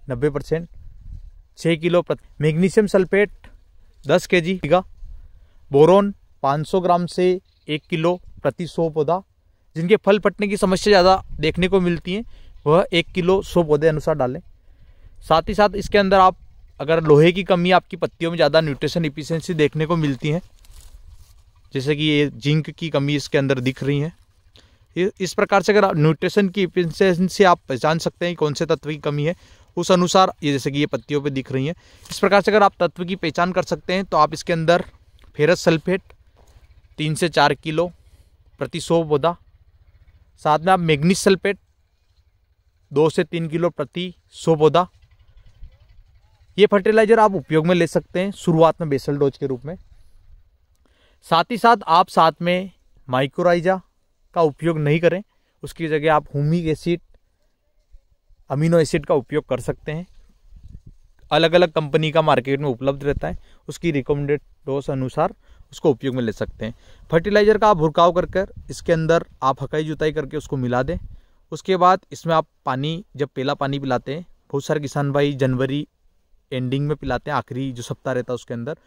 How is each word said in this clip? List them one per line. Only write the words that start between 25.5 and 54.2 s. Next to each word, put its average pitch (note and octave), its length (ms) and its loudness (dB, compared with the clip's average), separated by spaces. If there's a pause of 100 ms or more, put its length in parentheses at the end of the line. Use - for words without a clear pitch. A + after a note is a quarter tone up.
से G3+ 160 2
अगर G3 180 2
न्यूट्रिशन E3 540 0
की G3 140 -2
एफिशिएंसी F3+ 800 0
आप F3 160 4 (100)
पहचान D3+ 280 -2
सकते - 280 -6
हैं F3 100 -4
कौन D3+ 180 -2
से E3 120 -4
तत्व D3+ 240 -2
की D#3 80 -6
कमी D3 260 -4
है, E3 120 -2 (420)
उस F3 140 0
अनुसार F#3 420 4 (100)
ये, D3 80 0
जैसे C#3 200 -2
कि C#3 80 -2
ये D3 60 0
पत्तियों C#3+ 360 -4
पे C#3+ 80 -4
दिख C3 220 -6
रही C3 160 -2
हैं, E3+ 80 -6 (360)
इस - 80 -12
प्रकार G3 220 4
से G#3+ 100 2
अगर G#3 120 6
आप G3 160 4
तत्व F3 260 -4
की F#3 100 -6
पहचान F3 360 -2
कर F3+ 120 0
सकते F3 300 -6
हैं, F#3+ 120 -4
तो F3 120 -2
आप D#3 160 2
इसके F3 200 -6
अंदर E3+ 320 2 (500)
फेरस D#3+ 260 2
सल्फेट F3+ 400 0 (960)
तीन D#3 180 -4
से F3 140 0
चार D3 240 2
किलो D#3+ 380 -4 (640)
प्रति C#3+ 220 -8
सौ E3 240 0
पौधा, D3+ 340 0 (1080)
साथ D#3 160 2
में F3+ 140 2
आप F#3 60 4
मैग्नीज D#3+ 380 2
सल्फेट G3 420 0 (1300)
दो D3+ 160 4
से F3 140 0
तीन E3 240 -8
किलो E3 220 -2
प्रति F3 440 -8 (180)
सौ - 240 0
पौधा, D#3 320 4 (1700)
ये G3+ 80 6
फर्टिलाइज़र G#3+ 540 4
आप G#3 160 4
उपयोग D#3+ 320 0
में F#3 80 4
ले E3+ 120 2
सकते - 320 -4
हैं G3 120 -4
शुरुआत D#3+ 500 2
में D#3+ 80 -6
बेसल C#3+ 280 -2
डोज C#3 200 0
के - 80 -8
रूप C3 200 -8
में। E3 100 -12 (1500)
साथ E3 220 2
ही A#3+ 60 -4
साथ A#3 200 4 (100)
आप E3+ 200 4
साथ E3 240 2 (100)
में F3+ 300 -4 (380)
माइक्रोराइजा F3 720 0 (520)